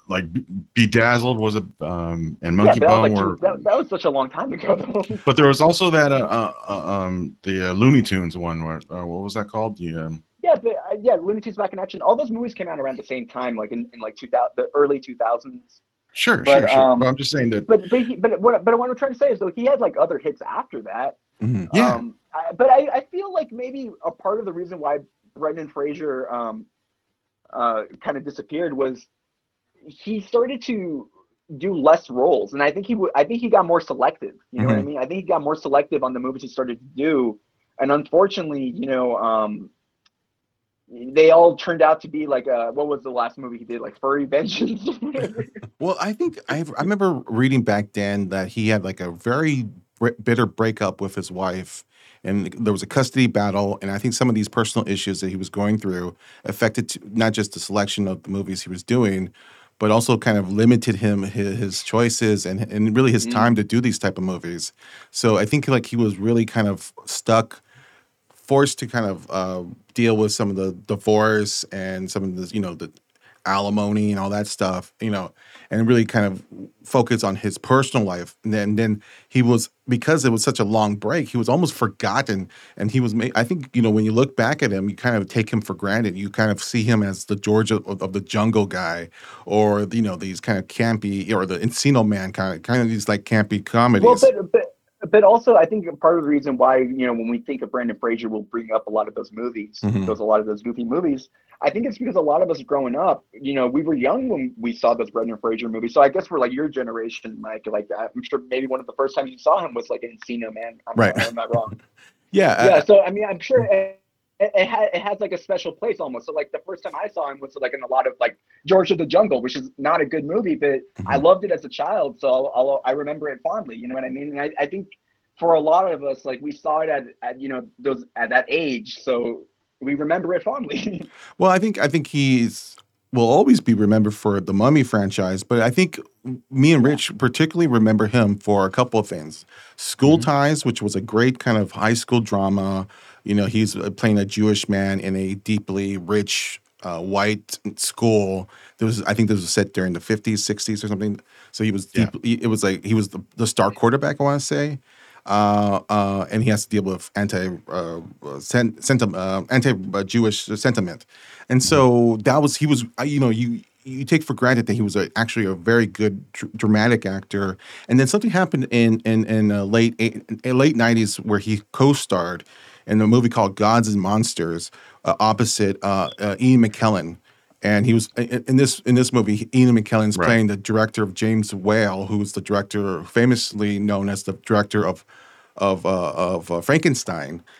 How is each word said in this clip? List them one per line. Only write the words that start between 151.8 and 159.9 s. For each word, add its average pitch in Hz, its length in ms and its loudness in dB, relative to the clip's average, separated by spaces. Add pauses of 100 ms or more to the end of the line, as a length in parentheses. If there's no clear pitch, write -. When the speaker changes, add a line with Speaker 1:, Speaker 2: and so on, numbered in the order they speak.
Speaker 1:
Yeah. 113 160 2
Speaker 3:
deep, - 140 -12
he, 117 80 0 (100)
it 117 60 0
was 107 160 0
like 95 200 0
he 110 100 0
was 104 160 0
the, 92 120 -12 (140)
the 117 100 -2
star 101 240 2
quarterback, 135 500 0
I 143 40 0
wanna 143 160 0
say. 147 400 -4 (460)
Uh, 104 640 2
uh, 98 400 0
and 107 120 0
he 117 60 2
has 104 160 2
to - 60 -14
deal 104 140 0
with 92 300 -6
anti, 95 360 -2 (180)
uh, 85 320 -6 (380)
sen-, 113 420 -2
senti-, 117 340 0
uh, 95 360 -4
anti, 131 240 2 (180)